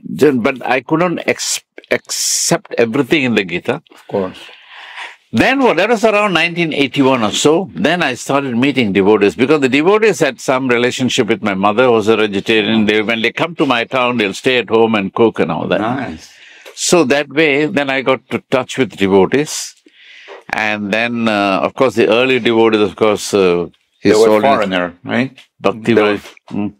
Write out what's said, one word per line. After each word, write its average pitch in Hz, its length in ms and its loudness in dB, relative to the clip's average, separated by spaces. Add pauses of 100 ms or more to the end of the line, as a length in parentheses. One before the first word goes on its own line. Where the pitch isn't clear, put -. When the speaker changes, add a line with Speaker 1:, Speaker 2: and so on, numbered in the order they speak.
Speaker 1:
Then, 127 360 2
but 131 260 -4
I 131 160 -2
couldn't 160 460 -2
ex-, - 340 -4 (300)
accept - 840 -4
everything 131 460 0
in 120 120 0
the 104 80 0
Gita. 87 480 -6
Speaker 2:
Of - 160 -20
course. 92 300 -6 (1000)
Speaker 1:
Then 247 280 2
what, 185 140 2
that 196 120 0
was 226 160 0
around 208 280 2
nineteen 170 400 -2
eighty-one 135 500 0
or 101 80 -2
so, 151 420 0
then 165 300 -2
I 135 100 -2
started 139 420 -4
meeting 123 380 0
devotees, 98 420 4
because 139 260 2
the 131 80 0
devotees 190 500 2
had 135 200 -2
some 131 280 -2
relationship 120 600 0
with 98 140 -2
my 101 140 -2
mother, 104 300 2
who 123 80 4
was 107 140 2
a 110 100 4
vegetarian. 107 680 0
They, 107 160 2
when 113 220 -2
they 117 80 0
come 165 240 -6
to 160 100 0
my 120 200 0
town, 123 320 -2
they'll 101 180 0
stay 131 240 0
at 101 100 -6
home 113 240 2
and 98 180 -2
cook - 280 0
and 80 120 0
all 82 180 -6
that. 87 120 -2
Speaker 2:
Nice. 113 500 -8 (440)
Speaker 1:
So - 300 2
that 139 240 0
way, 147 360 0
then 139 240 -2
I 135 120 -2
got 127 280 -2
to 117 220 -6
touch 127 260 -2
with 120 180 -2
devotees. 98 800 0 (760)
And 107 440 -4
then, 117 340 -2
uh, 101 360 2
of 90 100 -2
course, 127 220 0
the 110 140 4
early 127 300 2
devotees, 113 420 2
of 92 140 -2
course, 107 380 0
uh, 87 360 2 (320)
His 104 120 4
Speaker 2:
They 107 60 4
were 113 80 6
Speaker 1:
Holiness 107 280 4
Speaker 2:
foreigner, 92 380 -2 (100)
right? 117 280 -4 (280)
Speaker 1:
Bhakti 110 340 -2
Speaker 2:
They 107 80 4
were 104 160 0
Speaker 1:
Vai-, - 160 -16 (180)
mm. 101 280 -6